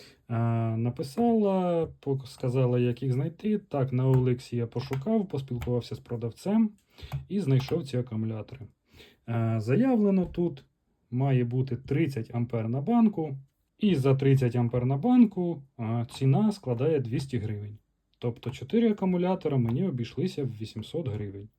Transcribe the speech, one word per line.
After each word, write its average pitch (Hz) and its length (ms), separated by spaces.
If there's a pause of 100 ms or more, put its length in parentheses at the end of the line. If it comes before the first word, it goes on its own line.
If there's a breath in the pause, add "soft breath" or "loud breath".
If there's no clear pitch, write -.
(280 loud breath)
А, 117 500
написала, 180 1080 (140)
пок-, 139 260
сказала, 123 520
як 123 240
їх 135 100
знайти. 170 440
Так, 135 360
на 127 140
Олексі 127 500
я 120 100
пошукав, 190 600
поспілкувався 123 680
з - 40
продавцем 180 720 (600 loud breath)
і 190 100
знайшов 139 480
ці 127 100
акумулятори. 110 680 (580 loud breath)
А, 113 340
заявлено 196 680
тут 170 380 (480)
має 127 320
бути 123 320
тридцять 139 600
ампер 117 340
на 131 120
банку. 185 560 (420)
І 196 160
за 135 200
тридцять 135 400
ампер 123 300
на 135 120
банку, 180 640 (140)
а, 117 280
ціна 175 460
складає 143 480
двісті 120 380
гривень. 104 400 (420)
Тобто 120 300
чотири 226 420
акумулятора 180 680
мені 123 300
обійшлися 143 560
в 127 40
вісімсот 110 600
гривень. 104 520